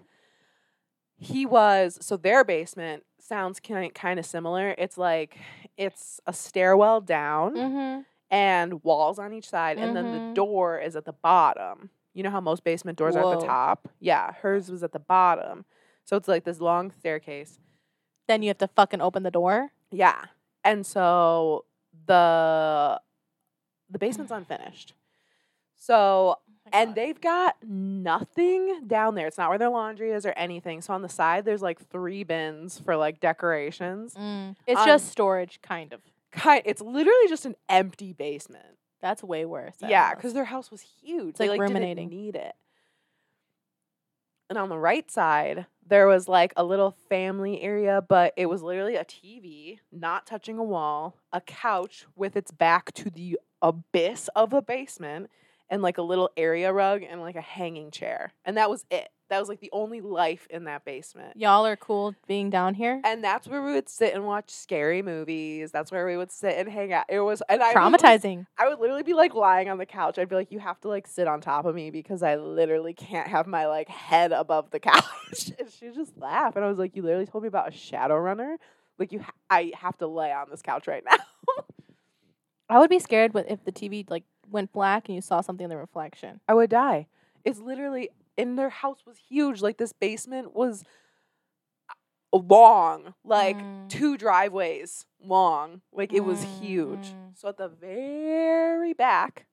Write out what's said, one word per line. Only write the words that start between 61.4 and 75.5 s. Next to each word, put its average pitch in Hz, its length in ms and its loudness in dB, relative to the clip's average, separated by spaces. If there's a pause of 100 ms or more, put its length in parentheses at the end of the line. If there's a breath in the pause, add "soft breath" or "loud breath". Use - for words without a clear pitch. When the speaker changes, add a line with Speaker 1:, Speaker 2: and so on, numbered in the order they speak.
Speaker 2:
are 214 80 0
cool 202 400 -4 (140)
being 196 200 -4
down 185 260 0
here? 240 280 -4
Speaker 1:
And 226 220 -2
that's 208 240 -4
where 277 120 -8
we 277 120 -6
would 277 160 -2
sit - 260 0
and 202 100 -6
watch 208 260 -6
scary 165 520 -4
movies. 156 720 -8
That's 156 180 -6
where 185 160 -4
we 175 100 -4
would 180 140 -8
sit 185 260 -4
and 190 120 -4
hang 202 240 -8
out. 165 160 0
It 196 100 -2
was, 208 300 -2
and 202 120 4
I 226 100 4
would, 226 60 4
Speaker 2:
Traumatizing. 202 680 6 (100)
Speaker 1:
I 240 120 2
would 294 100 -2
literally 262 240 0
be, 330 120 -2
like, 320 200 6
lying 190 340 4
on 190 100 -6
the 185 80 -8
couch. 185 340 -4
I'd 185 80 -4
be 190 80 -4
like, 190 160 -4
"You 208 80 -10
have 180 220 -10
to, 202 60 -10
like, 202 200 -6
sit 180 180 -4
on 151 140 -2
top 147 260 -4
of 160 80 -2
me 156 160 -10
because 160 320 -10
I 151 140 2
literally 160 580 -2
can't 185 320 -8
have 165 220 -2
my, 165 180 -2
like, 151 220 -4
head 170 420 2
above 156 400 -2
the 151 100 -4
<laughs> - 80 -4
couch." - 720 2